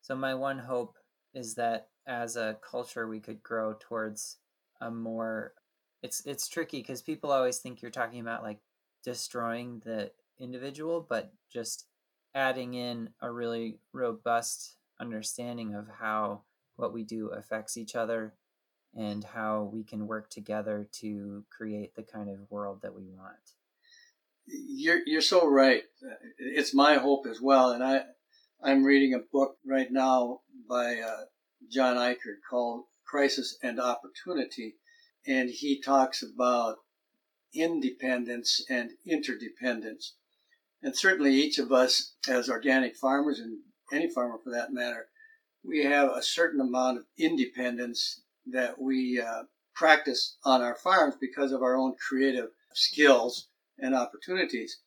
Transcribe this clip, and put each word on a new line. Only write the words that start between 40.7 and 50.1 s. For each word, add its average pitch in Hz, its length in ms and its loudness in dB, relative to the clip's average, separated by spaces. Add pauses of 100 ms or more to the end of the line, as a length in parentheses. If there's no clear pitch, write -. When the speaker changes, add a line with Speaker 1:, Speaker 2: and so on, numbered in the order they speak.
Speaker 2:
And 131 160 -4
certainly 143 380 4
each 147 240 4
of 127 120 0
us 127 440 4 (120)
as 127 220 0
organic 123 480 2
farmers, 139 420 0
and 113 200 -10 (340)
any 165 160 0
farmer 120 340 -4
for 131 60 -12
that 120 240 -4
matter, 120 320 -4 (580)
we 147 220 0
have 143 240 4
a 123 140 -4
certain 165 360 2
amount 127 380 2
of - 80 -12 (120)
independence 123 1080 -2 (240)
that 127 340 -2
we, 127 400 0
uh, 113 220 -6 (320)
practice 151 680 4